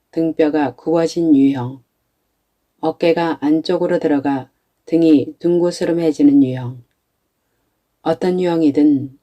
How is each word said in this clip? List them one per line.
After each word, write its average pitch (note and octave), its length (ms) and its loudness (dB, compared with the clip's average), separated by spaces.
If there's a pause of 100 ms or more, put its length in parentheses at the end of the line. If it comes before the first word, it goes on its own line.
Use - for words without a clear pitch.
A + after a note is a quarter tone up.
(120)
등뼈가 D#3 640 -2
굽어진 E3 580 0
유형, C3+ 480 0 (960)
어깨가 E3 640 -2
안쪽으로 E3+ 580 -2
들어가 C#3+ 500 -2 (360)
등이 D#3+ 560 2
둥그스름해지는 E3+ 1040 0
유형. B2+ 400 -8 (1160)
어떤 F3+ 400 -2
유형이든 D3 840 0